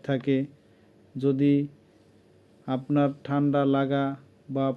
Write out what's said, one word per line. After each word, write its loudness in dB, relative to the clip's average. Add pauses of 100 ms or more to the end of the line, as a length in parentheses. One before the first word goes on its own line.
থাকে, 0 (800)
যদি 2 (1120)
আপনার 0 (140)
ঠান্ডা 0 (140)
লাগা 0 (440)
বা -2 (120)